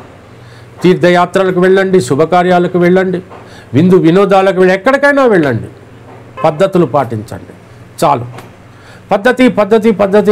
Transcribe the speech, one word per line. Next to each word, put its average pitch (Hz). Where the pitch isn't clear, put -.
తీర్థయాత్రలకు 180
వెళ్ళండి, 190
శుభకార్యాలకు 175
వెళ్ళండి, 185
విందు 180
వినోదాలకు 190
వెళ్ళి, 185
ఎక్కడికైనా 277
వెళ్ళండి, 139
పద్ధతులు 175
పాటించండి. 120
చాలు. 139
పద్ధతి, 240
పద్ధతి, 208
పద్ధతి 202